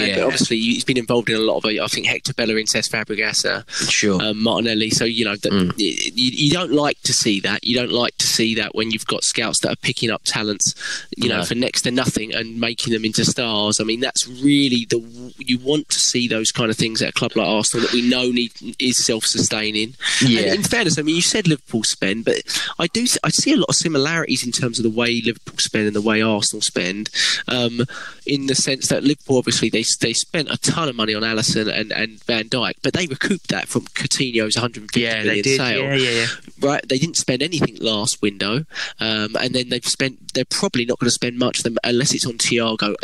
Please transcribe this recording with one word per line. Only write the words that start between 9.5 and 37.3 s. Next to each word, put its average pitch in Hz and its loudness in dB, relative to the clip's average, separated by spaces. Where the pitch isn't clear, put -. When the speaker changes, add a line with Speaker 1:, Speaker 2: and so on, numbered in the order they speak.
Speaker 2:
that - 0
are - 0
picking - -2
up 107 -4
talents, 107 0
you 123 0
know, 110 0
Speaker 1:
No. 87 -2
Speaker 2:
for - -2
next 120 -2
to 127 0
nothing 120 -2
and 113 -6
making 117 -2
them 110 2
into 110 2
stars. 107 0
I 113 0
mean, 113 0
that's - -2
really 127 2
the, 117 2
you 123 -2
want 147 0
to - 0
see 120 2
those 110 2
kind 117 2
of 110 0
things 113 0
at 113 0
a - -8
club - -2
like 104 2
Arsenal 107 2
that - -2
we 120 2
know 123 2
need, 120 0
is 127 2
self-sustaining. 110 0
Speaker 1:
Yeah. 117 6
Speaker 2:
And 98 2
in 208 0
fairness, 185 2
I 151 -2
mean, 156 2
you 175 2
said 208 2
Liverpool 156 0
spend, 107 -2
but - 2
I 170 0
do, 233 -2
I 156 2
see - 2
a 294 4
lot 180 2
of 151 2
similarities 151 0
in 120 -4
terms 120 -2
of 113 -2
the 113 4
way 117 2
Liverpool - -4
spend 107 0
and 104 0
the 104 2
way 107 4
Arsenal 107 0
spend, 98 -2
um, 120 0
in 139 -2
the 131 2
sense - 0
that 127 2
Liverpool, 139 2
obviously, 120 2
they, 110 0
they 117 0
spent - -2
a 120 -4
ton - 0
of 120 -6
money 107 0
on 107 0
Alisson 110 0
and, 107 -2
and 110 -4
Van 110 -2
Dijk, 113 -2
but 135 0
they 180 0
recouped 165 -4
that 92 -2
from - 0
Coutinho's 117 0
hundred 117 -4
fifty 113 0
million 110 0
Speaker 1:
Yeah, 110 2
they 104 2
did. 135 2
Speaker 2:
sale. 123 0
Speaker 1:
Yeah, 139 0
yeah, 127 2
yeah. 117 2
Speaker 2:
Right, 139 0
they 131 0
didn't 160 0
spend 131 0